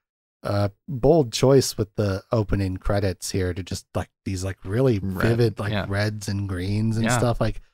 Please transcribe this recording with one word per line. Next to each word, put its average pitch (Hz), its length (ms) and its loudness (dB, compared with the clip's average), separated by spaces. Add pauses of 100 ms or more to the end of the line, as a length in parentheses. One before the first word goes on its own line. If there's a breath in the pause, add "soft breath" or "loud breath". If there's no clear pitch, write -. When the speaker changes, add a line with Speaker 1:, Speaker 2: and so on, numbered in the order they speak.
(440)
Speaker 1:
uh, 101 260 0 (180)
bold 131 440 2
choice 131 460 4
with - 180 -4
the 98 360 -2
opening 101 460 0
credits 101 540 -2
here 92 220 -2
to 90 80 -8
just, 90 320 -8
like, 90 160 -6 (140)
these, 92 200 -6
like, 95 200 -6
really 113 360 2
Speaker 2:
Red, 92 280 -2
Speaker 1:
vivid, 113 320 2
like, 107 140 -4
Speaker 2:
yeah. 101 140 -2
Speaker 1:
reds 104 400 -2
and 101 220 -4
greens 104 460 -2
and 113 100 0
Speaker 2:
Yeah. 120 140 2
Speaker 1:
stuff, 117 200 2
like, - 220 -2 (120)